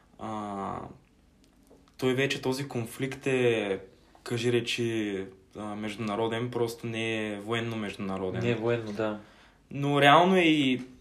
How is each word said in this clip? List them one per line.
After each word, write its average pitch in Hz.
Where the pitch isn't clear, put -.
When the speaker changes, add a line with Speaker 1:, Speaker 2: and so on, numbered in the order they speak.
Speaker 1:
а, 104
той 127
вече 135
този 131
конфликт 131
е, 113
кажи 120
речи, 113
а, 104
международен, 110
просто 120
не 113
е 104
военно-международен. 101
Speaker 2:
Не 120
е 117
военно, 110
да. 107
Speaker 1:
Но 143
реално 165
е 180
и, 147